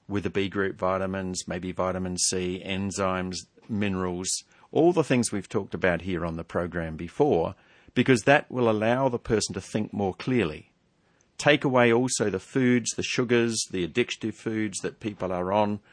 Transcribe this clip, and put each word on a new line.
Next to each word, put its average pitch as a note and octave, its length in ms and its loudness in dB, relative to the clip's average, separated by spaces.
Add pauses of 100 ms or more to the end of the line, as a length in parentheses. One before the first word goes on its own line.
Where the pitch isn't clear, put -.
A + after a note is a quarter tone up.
with G2 140 -2
the F#2 60 -4
B G2 200 -2
group F#2+ 280 -2
vitamins, F#2 680 -2
maybe F2+ 240 -6
vitamin F#2 460 -2
C, F#2 480 -2
enzymes, F#2 720 -2 (320)
minerals, F#2 600 -2 (420)
all E3 200 6
the E3 120 2
things B2 280 2
we've G2+ 180 -6
talked G2+ 240 -4
about F2 280 0
here F2 240 -2
on E2 100 -4
the E2 80 -8
program E2+ 520 -4
before, F2+ 600 0 (400)
because B2 280 4
that C#3+ 280 4
will B2 180 2
allow A2+ 400 2
the A#2+ 80 -2
person G#2+ 360 0
to F#2+ 80 -6
think - 320 -4
more G2+ 200 0
clearly. F#2 580 -2 (680)
Take D3 240 4
away B2+ 300 6
also A#2+ 360 2
the F#2+ 100 -2
foods, B2 560 2
the - 80 -4
sugars, A#2 560 0 (120)
the A#2 160 -2
addictive - 480 -2
foods A2 440 -4
that E2 200 -8
people G2 320 -6
are F2+ 200 -2
on. G#2 280 2 (140)